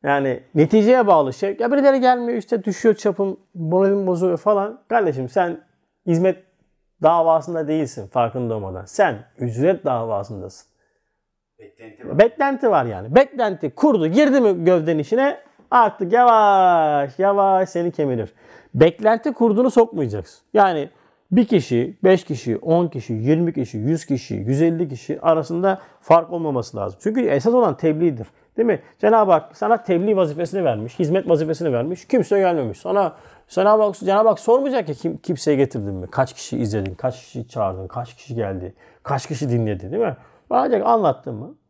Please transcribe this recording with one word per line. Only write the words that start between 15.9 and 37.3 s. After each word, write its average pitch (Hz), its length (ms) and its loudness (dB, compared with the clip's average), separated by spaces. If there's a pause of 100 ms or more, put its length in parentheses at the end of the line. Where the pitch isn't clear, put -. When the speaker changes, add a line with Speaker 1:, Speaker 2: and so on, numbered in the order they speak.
Speaker 1:
yavaş 185 1080 4
yavaş 190 500 2
seni 170 240 -4
kemirir. 127 420 -4 (400)
Beklenti 214 580 2
kurduğunu 233 380 0
sokmayacaksın. 147 840 -2
Yani 180 360 2 (400)
bir 214 160 2
kişi, 127 580 -2
beş 185 200 4
kişi, 120 340 -6
on 170 300 0
kişi, 123 240 -10
yirmi 156 400 0
kişi, 117 260 -6
yüz 147 260 -4
kişi, 127 300 -6
yüz 120 280 -2
elli 165 260 0
kişi 139 320 -10
arasında 170 580 0 (220)
fark 165 320 2
olmaması 147 440 -6
lazım. 95 260 -8
Çünkü 220 180 -2
esas 208 340 0
olan 226 220 2
tebliğdir. 156 500 -2 (300)
Değil 233 100 0
mi? 202 160 -2 (160)
Cenab-ı 214 340 4
Hak 156 240 0
sana 220 260 0
tebliğ 196 340 0
vazifesini 175 480 -2
vermiş, 117 340 -4
hizmet 180 300 -2
vazifesini 160 440 0
vermiş. 135 360 -4
Kimse 233 300 0
gelmemiş. 165 400 0
Sana 185 380 -2 (320)
Cenab-ı 208 340 2
Hak, 208 120 0
Cenab-ı 202 340 2
Hak 208 120 0
sormayacak 254 460 0
ki 151 80 -8
kim, - 220 -8
kimseye 151 400 -2
getirdin 117 380 -2
mi? 90 120 -10
Kaç - 260 -4
kişi - 260 -10
izledin? 101 360 -4
Kaç - 260 -8
kişi - 280 -14